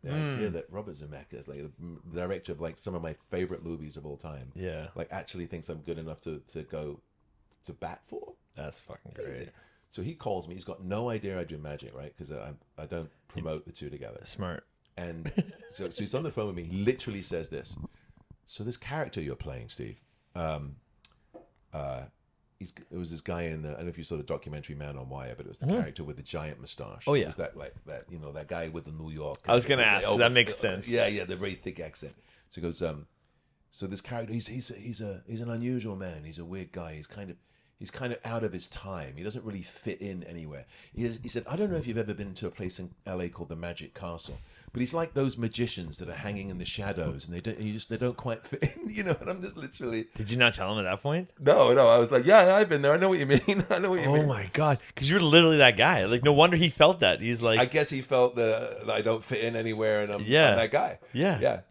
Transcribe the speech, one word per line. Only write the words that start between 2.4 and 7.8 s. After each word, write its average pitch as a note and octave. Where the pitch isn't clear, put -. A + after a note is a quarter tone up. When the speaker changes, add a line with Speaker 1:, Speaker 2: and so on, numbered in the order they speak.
Speaker 1:
of, D2+
like, D#2+
some G2
of E2+
my D#2+
favorite F2+
movies D#2
of D2
all D2
time, C2+
Speaker 2:
Yeah. E2
Speaker 1:
like, E2+
actually F2
thinks E2
I'm D#2+
good D#2+
enough D#2+
to, D#2
to D#2+
go D2+
to -
bat -